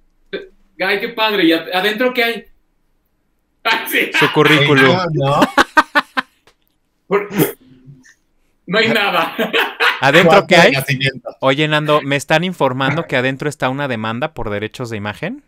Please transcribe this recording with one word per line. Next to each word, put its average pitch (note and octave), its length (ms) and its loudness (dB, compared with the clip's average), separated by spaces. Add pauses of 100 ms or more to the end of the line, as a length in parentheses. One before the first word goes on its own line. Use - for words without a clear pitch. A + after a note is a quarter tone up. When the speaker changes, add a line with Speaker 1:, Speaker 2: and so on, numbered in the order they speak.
(800)
Speaker 1:
Ay, G3 200 -2
qué A#3 100 -6
padre. G#3+ 340 -2
¿Y E3 80 6
ad-, E3 220 -2
adentro G#3+ 400 -2
qué A#3+ 100 0
hay? A3+ 240 -6
<laughs> - 60 -20 (1080)
Ah, A3+ 240 -2
sí. - 300 -2
Speaker 2:
Su D#4 140 2
currículum. D3 540 4
Speaker 3:
Ay, F3 260 2
no, C#3+ 240 0
no. E3 40 2 (1700)
Speaker 1:
Por-, G3+ 220 -2 (1400)
no F#3 120 0
hay A3 100 2
nada. G3 480 -2
<laughs> - 640 -2
Speaker 2:
¿Adentro D#3 300 6
Speaker 3:
Cuarto G3 180 6
Speaker 2:
qué F3 80 4
Speaker 3:
de E3 60 8
Speaker 2:
hay? G#3 100 6
Speaker 3:
nacimiento. C3+ 680 -4
Speaker 2:
Oye, C#3 300 0
Nando, D3+ 340 0
me C#3 140 -2
están D#3 260 0
informando C#3 640 -2
que - 80 -6
adentro C3 340 -2
está C3+ 200 -4
una C#3 180 -4
demanda A#2 480 -6
por A2+ 160 -8
derechos G#2+ 400 -6
de A2+ 60 -8
imagen. C#3+ 520 -10